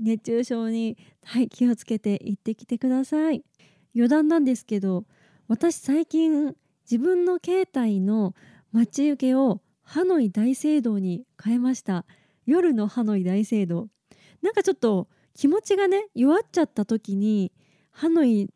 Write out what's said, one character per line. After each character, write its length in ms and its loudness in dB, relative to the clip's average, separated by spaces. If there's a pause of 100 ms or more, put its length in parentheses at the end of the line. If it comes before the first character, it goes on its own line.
熱 240 -2
中 200 0
症 260 -4
に、 260 -4 (280)
は 160 -2
い、 80 0
気 200 0
を 80 2
つ 80 -18
け 140 -4
て 260 -2
行 140 -6
っ 40 -20
て 120 -6
き 120 -20
て 120 -6
く 100 -2
だ 160 0
さ 280 0
い。 120 -6 (500)
余 140 2
談 200 4
な 120 2
ん 40 2
で 120 2
す 80 -10
け 160 -4
ど、 240 -2 (440)
私 280 0
最 300 -2
近 480 0 (360)
自 80 0
分 260 2
の 200 0
携 320 0
帯 240 0
の 340 0 (380)
待 180 2
ち 200 0
受 180 -2
け 60 2
を 260 0 (220)
ハ 220 -4
ノ 160 2
イ 100 0
大 240 0
聖 260 0
堂 180 -2
に 260 -4 (180)
変 120 0
え 40 0
ま 160 0
し 80 -14
た。 220 -4 (420)
夜 280 4
の 120 0
ハ 180 -2
ノ 120 0
イ 80 0
大 200 0
聖 220 -2
堂。 220 -4 (540)
な 80 0
ん 40 -6
か 80 0
ち 80 0
ょ 40 2
っ 20 -20
と 320 0 (260)
気 140 0
持 120 2
ち 160 -2
が 120 2
ね、 260 -2
弱 260 2
っ 100 -4
ち 80 -2
ゃ 60 4
っ 20 -8
た 180 -4
時 320 -4
に、 360 0 (380)
ハ 180 -4
ノ 160 4
イ 320 2